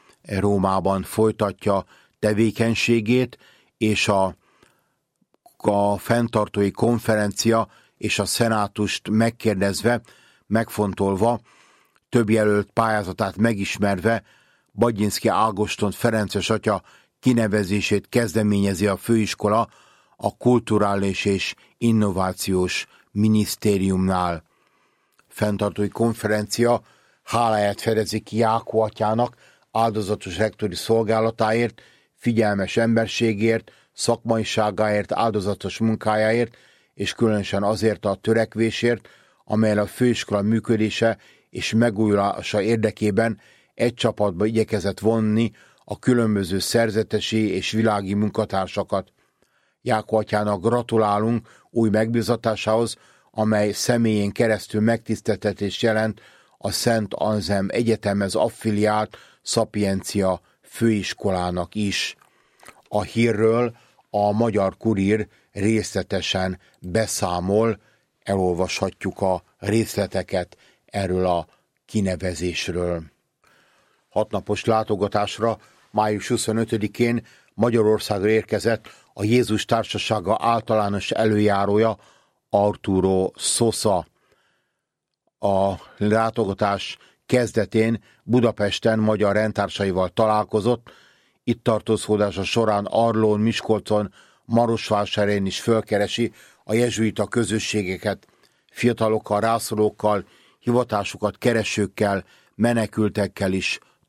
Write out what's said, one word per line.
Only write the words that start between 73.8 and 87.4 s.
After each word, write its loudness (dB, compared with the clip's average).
Hatnapos -4
látogatásra 0
május 0
huszonötödikén -2
Magyarországra 2
érkezett 0
a -6
Jézus 2
Társasága -2
általános -2
előjárója, 2
Arturo 2
Sosa. -2
A 0
látogatás 0
kezdetén 0